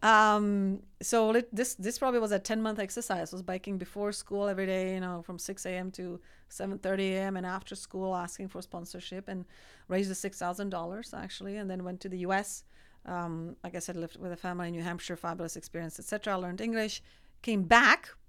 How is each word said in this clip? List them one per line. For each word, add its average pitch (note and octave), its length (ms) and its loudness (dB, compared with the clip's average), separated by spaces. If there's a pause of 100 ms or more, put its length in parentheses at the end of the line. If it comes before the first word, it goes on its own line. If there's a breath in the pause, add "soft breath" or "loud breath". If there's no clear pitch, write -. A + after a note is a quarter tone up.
um, G#3 800 8 (180)
so A3 300 4
lit-, A#3 240 4
this, B3+ 220 -2
this A3 220 -4
probably B3 220 4
was G#3+ 120 2
a G3+ 60 4
ten-month A3 400 0
exercise. G3 540 -4
I F#3 40 -8
was F#3 60 -8
biking F#3 360 -4
before G3+ 340 -4
school G3+ 360 -2
every F#3+ 180 0
day, F#3 260 0
you F#3+ 80 -2
know, F3+ 220 -6
from F3 160 -10
six - 260 -10
A F#3 60 -4
M F#3 220 -4
to F3+ 280 -10 (300 soft breath)
seven F#3+ 280 -6
thirty F#3+ 360 0
A F#3+ 80 0
M, G3 160 -2
and F#3 80 -4
after F#3+ 280 -8
school F#3+ 400 -4
asking F3+ 340 -6
for F#3 120 -10
sponsorship, F3+ 680 -10
and F#3 180 -8 (420 loud breath)
raised F#3+ 220 2
the F#3+ 40 -2
six F#3+ 240 -6
thousand F#3 300 -4
dollars F#3 480 -6
actually, F#3+ 400 -8
and G3+ 140 -6
then F#3 140 -6
went F3+ 180 -8
to G3 80 -6
the F#3 80 -6
U F3+ 160 0
S. G3+ 300 -2 (420 soft breath)
Um, E3+ 580 -6
like F3 100 -10
I F3+ 40 -6
said, F3 180 -8
lived E3+ 220 -8
with F3+ 140 -8
a E3+ 40 -8
family F3 320 -6
in E3+ 60 -4
New E3+ 80 -4
Hampshire, E3+ 340 -6
fabulous E3+ 400 -6
experience, E3 420 -8
et - 60 -12
cetera. G3+ 340 -2
Learned F3+ 220 -4
English, A3 420 -2 (380 soft breath)
came G#3+ 220 2
back A#3 480 8 (180)